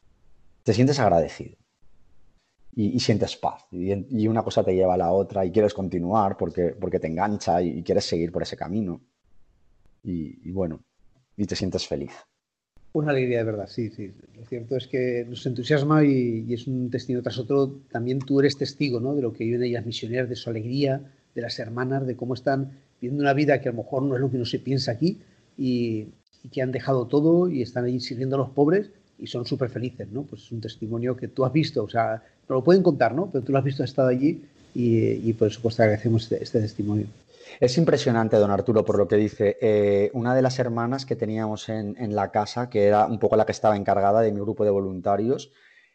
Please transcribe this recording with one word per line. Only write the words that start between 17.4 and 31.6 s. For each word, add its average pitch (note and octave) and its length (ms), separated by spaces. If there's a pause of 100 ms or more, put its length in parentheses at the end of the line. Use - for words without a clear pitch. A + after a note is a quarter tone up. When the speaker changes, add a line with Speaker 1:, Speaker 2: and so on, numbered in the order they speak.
Speaker 2:
También B2 280
tú C#3 220
eres C#3 180
testigo, B2+ 420
¿no?, C3+ 140
de C#3+ 80
lo A2+ 100
que A2+ 120
viven A#2+ 180
ellas A#2 240
misioneras, A#2 420
de B2 80
su - 140
alegría, C3 500 (340)
de - 60
las A#2 180
hermanas, B2+ 480
de B2 100
cómo B2 180
están C3+ 440 (220)
viviendo C#3 220
una C#3 100
vida C#3+ 280
que C#3 100
a - 20
lo A#2 60
mejor C3 240
no C#3 120
es A#2+ 60
lo C3+ 100
que B2 60
uno A#2+ 80
se B2 140
piensa C3 340
aquí D#3+ 280 (360)
y, A#2+ 520 (360)
y B2+ 60
que - 100
han C3 100
dejado B2 360
todo E3 420
y C#3+ 140
están B2 220
allí B2 140
sirviendo C3 380
a C#3 40
los C3 100
pobres F3 400 (280)
y - 80
son B2 200
súper B2+ 240
felices, A#2+ 420
¿no? C3 120
Pues G#2+ 180
es - 100
un A2+ 80
testimonio A#2 560
que B2 120
tú C3 160
has A#2+ 80
visto, C3 320